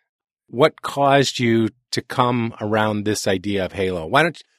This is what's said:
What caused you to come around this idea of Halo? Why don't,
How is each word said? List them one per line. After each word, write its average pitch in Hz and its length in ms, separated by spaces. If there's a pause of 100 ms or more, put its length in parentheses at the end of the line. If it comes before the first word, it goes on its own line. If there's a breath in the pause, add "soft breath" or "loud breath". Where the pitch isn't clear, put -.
(480)
What 123 320
caused 139 580
you 113 300 (220)
to 123 120
come 123 580
around 107 440
this 104 220
idea 98 380
of - 80
Halo? 92 340
Why 131 160
don't, 165 200 (160)